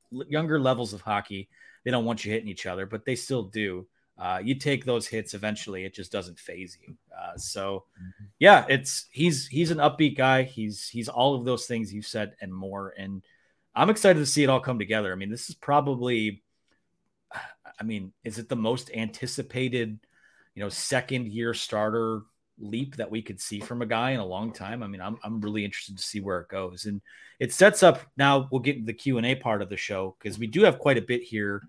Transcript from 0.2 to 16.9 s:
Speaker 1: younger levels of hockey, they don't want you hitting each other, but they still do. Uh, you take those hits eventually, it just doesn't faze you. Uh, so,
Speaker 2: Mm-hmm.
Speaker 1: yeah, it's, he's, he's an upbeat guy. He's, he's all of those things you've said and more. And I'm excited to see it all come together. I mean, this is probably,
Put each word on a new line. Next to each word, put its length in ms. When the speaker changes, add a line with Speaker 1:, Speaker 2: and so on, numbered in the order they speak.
Speaker 1:
younger 320
levels 340
of 80
hockey, 480
they 80
don't 140
want 180
you 80
hitting 180
each 160
other, 200
but 200
they 100
still 280
do. 440
Uh, 260
you 100
take 300
those 240
hits 260
eventually, 520
it 80
just 180
doesn't 260
faze 480
you. 100
Uh, 200
so, 480
Speaker 2:
Mm-hmm. 280
Speaker 1:
yeah, 280
it's, 440
he's, 360
he's 240
an 60
upbeat 400
guy. 260
He's, 460
he's 180
all 280
of 100
those 200
things 280
you've 120
said 360
and 120
more. 440
And 260
I'm 160
excited 300
to 60
see 180
it 60
all 100
come 180
together. 360
I 20
mean, 140
this 200
is 60
probably, 880